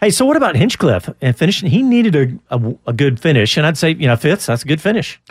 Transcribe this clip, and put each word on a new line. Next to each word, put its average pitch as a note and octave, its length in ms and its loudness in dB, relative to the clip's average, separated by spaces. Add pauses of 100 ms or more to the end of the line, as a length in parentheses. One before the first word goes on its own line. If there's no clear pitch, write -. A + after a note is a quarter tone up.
Hey, G#3 100 4
so B3+ 160 0
what D4+ 100 2
about A#3 200 0
Hinchcliffe E3 520 0 (120)
and B2+ 180 0
finishing? E3+ 320 0
He F3+ 100 2
needed A#3+ 360 2 (340)
a, B2+ 60 -4
a, A#2 180 -4 (140)
a A#2+ 40 -4
good C3 280 0
finish, B2 360 2
and D3+ 80 0
I'd D#3 140 -2
say, E3 160 0
you D3 140 -2
know, A#2+ 80 2
fifth, D#3 300 -2
that's A#2+ 180 -4
a - 20 -12
good D3+ 140 -2
finish. G#3 400 -4 (100)